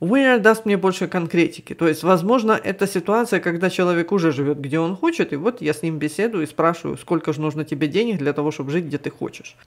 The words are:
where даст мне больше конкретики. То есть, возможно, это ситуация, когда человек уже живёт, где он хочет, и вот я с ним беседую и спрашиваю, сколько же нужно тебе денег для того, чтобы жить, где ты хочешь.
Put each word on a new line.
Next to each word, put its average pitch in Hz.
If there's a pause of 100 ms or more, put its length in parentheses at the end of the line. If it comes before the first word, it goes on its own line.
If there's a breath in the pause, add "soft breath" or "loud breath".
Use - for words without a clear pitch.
where 254
даст 220
мне 202
больше 185
конкретики. 170
То 170
есть, 156
возможно, 202
это 196
ситуация, 202
когда 170
человек 175
уже 170
живёт, 139
где 139
он 170
хочет, 311
и -
вот 214
я 151
с -
ним 160
беседую 196
и -
спрашиваю, 156
сколько 160
же 147
нужно 151
тебе 147
денег 208
для 143
того, 147
чтобы 143
жить, 165
где 143
ты -
хочешь. - (100)